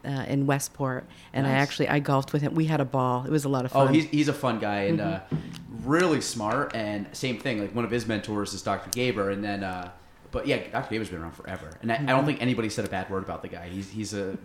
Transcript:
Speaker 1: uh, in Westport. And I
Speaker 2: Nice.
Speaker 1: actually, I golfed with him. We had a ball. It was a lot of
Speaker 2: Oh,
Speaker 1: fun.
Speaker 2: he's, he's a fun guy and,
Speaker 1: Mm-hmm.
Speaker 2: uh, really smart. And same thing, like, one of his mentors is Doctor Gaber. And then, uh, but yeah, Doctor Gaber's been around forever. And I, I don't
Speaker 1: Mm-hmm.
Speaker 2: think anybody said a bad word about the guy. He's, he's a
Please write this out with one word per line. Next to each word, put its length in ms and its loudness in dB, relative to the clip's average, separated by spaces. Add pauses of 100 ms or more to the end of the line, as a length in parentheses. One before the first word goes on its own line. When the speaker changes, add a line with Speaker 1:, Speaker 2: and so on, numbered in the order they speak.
Speaker 1:
uh, 220 -4
in 200 2
Westport. 600 0 (260)
And 140 2
I 60 4
Speaker 2:
Nice. 100 4
Speaker 1:
actually, 260 0
I 120 4
golfed 320 2
with 100 2
him. 140 0
We 100 4
had 140 4
a 40 4
ball. 400 2
It 60 -4
was 140 2
a 40 0
lot 160 2
of 100 -2
Speaker 2:
Oh, 120 8
Speaker 1:
fun. 80 6
Speaker 2:
he's, 120 6
he's 220 4
a 40 2
fun 260 0
guy 240 0
and, 160 4
Speaker 1:
Mm-hmm. 360 -4
Speaker 2:
uh, 40 0 (460)
really 360 4
smart. 540 -2
And 380 -4
same 260 -4
thing, 220 -2
like, 140 -4
one 100 0
of 80 -2
his 140 0
mentors 460 -2
is 100 -8
Doctor 280 -2
Gaber. 420 2
And 120 -2
then, 180 -2
uh, 280 -6 (420)
but 160 -4
yeah, 100 2 (140)
Doctor 240 -4
Gaber's 120 -4
been 120 -8
around 160 -10
forever. 340 -10 (120)
And 100 0
I, 40 0
I 20 -2
don't 200 4
Speaker 1:
Mm-hmm. 80 4
Speaker 2:
think 160 0
anybody 260 2
said 160 -2
a 40 -6
bad 220 -4
word 120 -2
about 200 -8
the 60 -10
guy. 200 -10
He's, 220 -8
he's 220 -6
a 320 -4